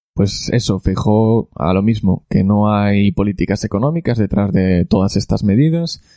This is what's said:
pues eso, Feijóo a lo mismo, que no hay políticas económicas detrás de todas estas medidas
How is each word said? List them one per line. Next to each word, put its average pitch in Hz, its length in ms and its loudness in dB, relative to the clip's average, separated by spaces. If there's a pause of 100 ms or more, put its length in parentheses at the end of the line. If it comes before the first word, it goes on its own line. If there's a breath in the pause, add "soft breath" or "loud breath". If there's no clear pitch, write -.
(140)
pues - 380 -2
eso, 101 280 -2
Feijóo 110 720 0
a 78 180 -2
lo 95 100 2
mismo, 104 460 0
que 98 140 0
no 104 300 2
hay 101 400 2
políticas 98 520 -2
económicas 120 540 -2
detrás 101 340 0
de 92 320 2
todas 98 320 0
estas - 280 -2
medidas 160 580 0 (140 soft breath)